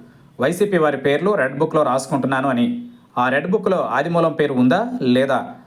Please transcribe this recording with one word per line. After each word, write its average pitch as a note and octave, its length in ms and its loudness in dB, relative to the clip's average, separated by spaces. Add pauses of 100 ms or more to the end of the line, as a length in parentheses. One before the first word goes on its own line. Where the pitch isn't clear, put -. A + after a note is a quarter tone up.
(400)
వైసీపీ F#3 380 0
వారి D3 180 2
పేర్లు D#3 380 0
రెడ్ C#3+ 240 -2
బుక్‌లో D#3 240 0
రాసుకుంటున్నాను C3 640 -2
అని. A#2+ 360 0 (340)
ఆ B2 100 0
రెడ్ D3+ 220 -2
బుక్‌లో F#3 420 0
ఆదిమూలం E3 400 0
పేరు C#3+ 220 0
ఉందా C#3 320 4 (160)
లేదా? B2+ 420 2 (220)